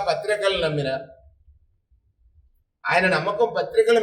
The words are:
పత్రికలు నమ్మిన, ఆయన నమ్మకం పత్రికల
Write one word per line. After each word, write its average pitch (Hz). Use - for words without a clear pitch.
పత్రికలు 202
నమ్మిన, 143
ఆయన 175
నమ్మకం 202
పత్రికల 226